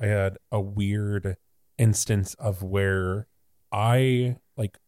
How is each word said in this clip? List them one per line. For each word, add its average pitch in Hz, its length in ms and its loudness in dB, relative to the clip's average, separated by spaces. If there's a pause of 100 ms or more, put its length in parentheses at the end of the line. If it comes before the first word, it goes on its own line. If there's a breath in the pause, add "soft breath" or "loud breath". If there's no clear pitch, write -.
I 107 60 0
had 98 300 0 (140)
a 107 80 0
weird 101 760 -2 (400)
instance 104 560 2
of 98 280 -4
where 95 680 0 (440)
I, 123 680 2 (200)
like, 107 300 -6